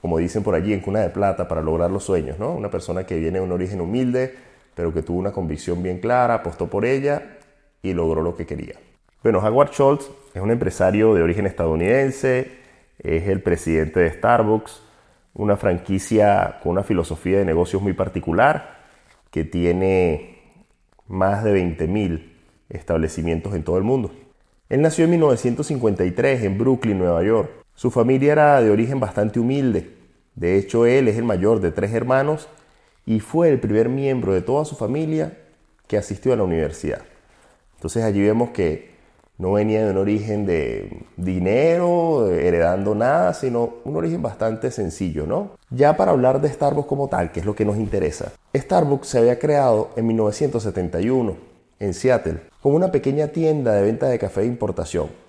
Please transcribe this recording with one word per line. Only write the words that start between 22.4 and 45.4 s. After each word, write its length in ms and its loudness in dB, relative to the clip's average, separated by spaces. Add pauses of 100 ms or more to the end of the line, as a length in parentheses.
establecimientos 840 -4
en 100 -4
todo 120 -2
el 80 0
mundo. 260 0 (600)
Él 100 2
nació 240 2
en 60 4
mil 100 4
novecientos 460 2
cincuenta 400 0
y 40 0
tres 320 0
en 140 0
Brooklyn, 420 0
Nueva 240 2
York. 280 2 (240)
Su 160 -2
familia 420 2
era 300 6
de 80 6
origen 280 2
bastante 400 -2
humilde. 560 0 (400)
De 220 0
hecho, 300 2
él 200 4
es 120 2
el 40 -2
mayor 380 2
de 100 0
tres 220 -4
hermanos 560 0 (560)
y 160 0
fue 300 2
el 100 2
primer 300 2
miembro 420 0
de 80 2
toda 240 -2
su 100 -10
familia 600 -4 (500)
que 120 -2
asistió 340 -2
a 40 2
la 80 0
universidad. 580 -2 (720)
Entonces 280 -4
allí 180 2
vemos 280 2
que 440 -4 (420)
no 160 -2
venía 320 2
de 60 0
un 80 0
origen 480 -2
de 580 -4 (140)
dinero, 1120 2
heredando 600 2
nada, 400 2
sino 400 -2 (100)
un 120 -6
origen 260 -4
bastante 480 -4
sencillo, 560 -4
¿no? 240 -4 (200)